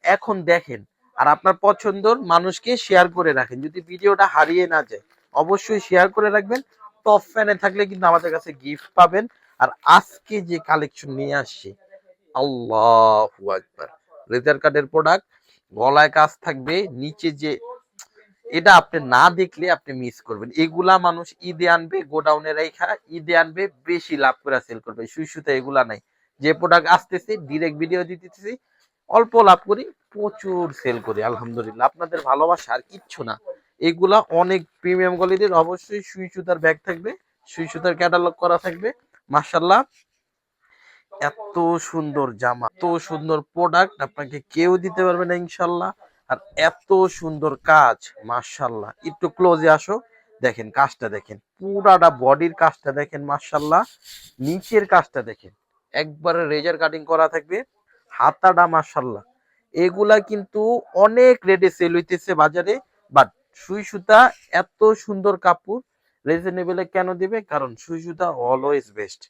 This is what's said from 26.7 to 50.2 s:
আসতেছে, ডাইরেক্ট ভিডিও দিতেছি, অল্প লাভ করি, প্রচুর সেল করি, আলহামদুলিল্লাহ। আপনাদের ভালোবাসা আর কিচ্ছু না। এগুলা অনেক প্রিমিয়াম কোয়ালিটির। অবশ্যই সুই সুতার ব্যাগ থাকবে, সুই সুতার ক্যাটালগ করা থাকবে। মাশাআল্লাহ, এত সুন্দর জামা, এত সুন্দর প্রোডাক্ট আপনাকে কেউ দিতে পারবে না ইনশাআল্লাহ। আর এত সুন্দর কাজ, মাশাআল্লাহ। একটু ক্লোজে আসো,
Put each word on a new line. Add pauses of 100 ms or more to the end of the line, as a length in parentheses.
আসতেছে, (160)
ডাইরেক্ট
ভিডিও (100)
দিতেছি, (680)
অল্প (160)
লাভ (100)
করি, (300)
প্রচুর (180)
সেল (100)
করি, (100)
আলহামদুলিল্লাহ।
আপনাদের (100)
ভালোবাসা
আর (100)
কিচ্ছু
না। (540)
এগুলা (240)
অনেক (200)
প্রিমিয়াম
কোয়ালিটির। (100)
অবশ্যই (100)
সুই
সুতার
ব্যাগ (100)
থাকবে, (400)
সুই
সুতার
ক্যাটালগ
করা
থাকবে। (400)
মাশাআল্লাহ, (1500)
এত (320)
সুন্দর (140)
জামা,
এত (220)
সুন্দর (140)
প্রোডাক্ট (100)
আপনাকে (180)
কেউ (120)
দিতে
পারবে
না
ইনশাআল্লাহ। (400)
আর (320)
এত (280)
সুন্দর (180)
কাজ, (320)
মাশাআল্লাহ। (180)
একটু (120)
ক্লোজে
আসো, (460)